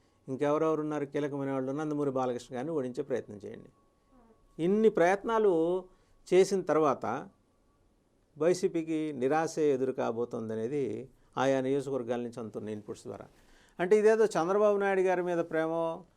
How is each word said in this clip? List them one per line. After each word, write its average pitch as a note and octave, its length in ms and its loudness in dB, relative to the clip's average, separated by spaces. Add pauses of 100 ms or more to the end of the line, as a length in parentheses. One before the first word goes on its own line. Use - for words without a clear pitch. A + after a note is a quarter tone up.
(280)
ఇంకెవరెవరు D3+ 540 0
ఉన్నారు D3+ 240 -4
కీలకమైన C#3+ 460 -4
వాళ్ళు, C3+ 200 -4
నందమూరి D3 400 -4
బాలకృష్ణ B2+ 440 -4
గారిని C#3 160 -6
ఓడించే C3+ 320 -4
ప్రయత్నం A2 420 -6
చేయండి. - 240 -16 (920)
ఇన్ని G#3 260 4
ప్రయత్నాలు F#3 920 2 (500)
చేసిన F#3 280 4
తర్వాత D3+ 680 0 (1080)
వైసీపీకి D#3+ 760 0
నిరాశే D3 600 2
ఎదురు C3 180 0
కాబోతోందనేది A#2 1160 -4 (280)
ఆయా C3+ 240 2
నియోజకవర్గాల C3 580 -2
నుంచి A#2+ 200 -8
అందుతున్న A2 300 -8
ఇన్‌పుట్స్ G#2+ 380 -12
ద్వారా. G2+ 180 -14 (540)
అంటే, F3+ 200 4
ఇదేదో A3 260 6
చంద్రబాబు G3+ 520 2
నాయుడు G3 240 2
గారి F3+ 220 2
మీద F3 140 -2
ప్రేమో, E3 680 -2 (140)